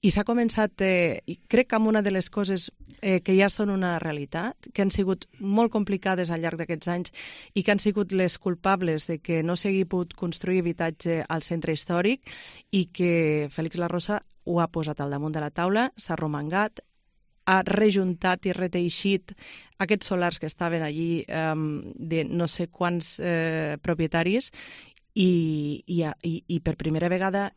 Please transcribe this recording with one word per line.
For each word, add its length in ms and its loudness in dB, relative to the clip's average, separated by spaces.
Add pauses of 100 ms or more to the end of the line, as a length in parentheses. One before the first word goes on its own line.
i 80 8
s'ha 160 2
començat, 460 2 (100)
eh, 420 2
i 120 -8 (100)
crec 240 4
que 60 2
amb 100 4
una 160 4
de 80 2
les 180 0
coses, 360 -2 (340)
eh, 240 2
que 140 0
ja 100 6
són 240 0
una 260 0
realitat, 760 -6
que 80 2
han 80 2
sigut 320 0 (160)
molt 320 2
complicades 640 0
al 80 -4
llarg 160 -4
d'aquests 320 -4
anys 220 -4 (420)
i 80 0
que 80 4
han 80 4
sigut 320 0
les 260 2
culpables 680 0
de 160 -6
que 180 0
no 140 0
s'hagi 320 0
pogut 320 -2
construir 460 0
habitatge 640 -2
al 180 -2
centre 240 -2
històric 560 0 (480)
i 160 2
que 640 2
Félix 240 -4
La 80 -2
Rosa 320 -2 (240)
ho 160 0
ha 80 4
posat 320 -4
al 160 -2
damunt 160 -4
de 80 -4
la 160 -4
taula, 400 2
s'ha 240 -6
romangat, 640 -2 (640)
ha 160 4
rejuntat 800 2
i 80 0
reteixit 800 0 (480)
aquests 320 0
solars 320 0
que 80 -6
estaven 320 -2
allí, 480 -2
em, 640 -4
de 320 -2
no 240 0
sé 160 -4
quants, 560 -2
eh, 580 -2
propietaris, 680 0 (640)
i, 720 2
i, 160 0 (200)
i, 240 -4
i 120 -2
per 180 -2
primera 320 0
vegada 480 -2